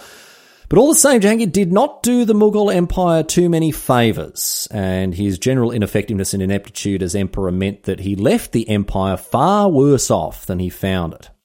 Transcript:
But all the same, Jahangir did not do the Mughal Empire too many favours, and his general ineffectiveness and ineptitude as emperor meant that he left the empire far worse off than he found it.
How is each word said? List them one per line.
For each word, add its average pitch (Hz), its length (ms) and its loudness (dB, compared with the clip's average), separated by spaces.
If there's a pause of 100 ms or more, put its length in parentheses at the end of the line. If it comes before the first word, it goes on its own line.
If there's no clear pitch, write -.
(680)
But 160 100 4
all 277 80 6
the 330 80 4
same, 262 260 4
Jahangir 214 300 2
did 180 200 0
not 254 300 0
do 240 240 0
the 214 80 2
Mughal 208 400 2
Empire 175 480 0
too 175 260 2
many 160 240 0
favours, - 1000 -2
and 95 420 -2
his 98 240 -2
general 127 340 0
ineffectiveness 101 640 -2
and 98 80 -2
ineptitude 98 640 -4
as 90 120 -4
emperor 95 360 -4
meant 95 320 -4
that 95 160 -4
he 98 160 -4
left 143 380 -2
the 113 160 -2
empire 98 460 -2
far 190 540 0
worse 139 400 2
off - 380 -2
than 92 100 -4
he 90 120 -4
found 92 440 -4
it. - 160 -20 (160)